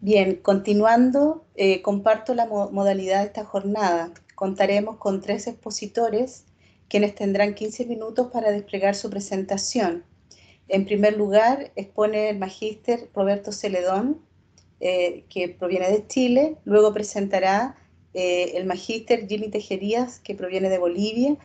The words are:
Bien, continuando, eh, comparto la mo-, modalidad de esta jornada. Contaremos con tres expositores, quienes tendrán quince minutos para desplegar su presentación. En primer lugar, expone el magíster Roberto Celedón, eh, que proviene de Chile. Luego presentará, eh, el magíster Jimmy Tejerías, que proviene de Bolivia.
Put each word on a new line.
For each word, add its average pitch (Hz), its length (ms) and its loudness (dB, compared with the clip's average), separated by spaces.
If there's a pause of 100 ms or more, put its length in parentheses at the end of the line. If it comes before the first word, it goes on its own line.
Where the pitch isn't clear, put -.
Bien, 190 360 4
continuando, 233 1160 2
eh, 190 280 2
comparto 214 520 0
la 233 120 0
mo-, 202 240 -4
modalidad 196 500 0
de 208 60 0
esta 208 180 -10
jornada. 196 680 -2 (220)
Contaremos 202 600 -2
con 190 240 -2
tres 202 260 -6
expositores, 226 1000 -4 (420)
quienes 208 260 0
tendrán 202 400 0
quince 220 320 -8
minutos 233 460 -4
para 220 180 0
desplegar 202 440 -2
su 214 140 -8
presentación. 196 960 -4 (640)
En 196 160 2
primer 208 320 4
lugar, 220 600 2
expone 214 540 0
el 208 80 -4
magíster 214 760 -6
Roberto 202 380 0
Celedón, 196 680 -2 (600)
eh, 180 500 0
que 180 180 -4
proviene 180 400 -2
de 208 180 2
Chile. 262 580 2
Luego 208 280 6
presentará, 202 840 0 (360)
eh, 180 420 0
el 185 120 -4
magíster 220 600 -2
Jimmy 214 220 -6
Tejerías, 208 720 -4
que 202 140 -12
proviene 190 340 -4
de 190 100 2
Bolivia. 214 680 0